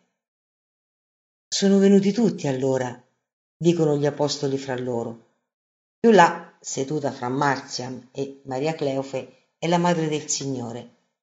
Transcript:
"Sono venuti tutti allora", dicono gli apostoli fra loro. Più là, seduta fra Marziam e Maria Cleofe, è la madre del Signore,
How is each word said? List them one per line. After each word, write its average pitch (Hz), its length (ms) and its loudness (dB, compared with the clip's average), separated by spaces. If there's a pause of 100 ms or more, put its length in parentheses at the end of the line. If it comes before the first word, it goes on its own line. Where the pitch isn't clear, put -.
(1500)
"Sono 196 300 2
venuti 196 340 6
tutti 202 380 0
allora", 131 520 -2 (540)
dicono 160 400 2
gli 143 100 0
apostoli 139 520 -2
fra 135 200 -6
loro. 117 480 -6 (720)
Più 233 140 4
là, - 480 6
seduta 135 540 -6
fra 123 160 -8
Marziam 131 800 -4
e 139 320 -10
Maria 139 320 -6
Cleofe, 135 840 -8
è 160 100 -6
la 175 120 2
madre 170 300 0
del 151 180 -6
Signore, 120 680 -8 (280)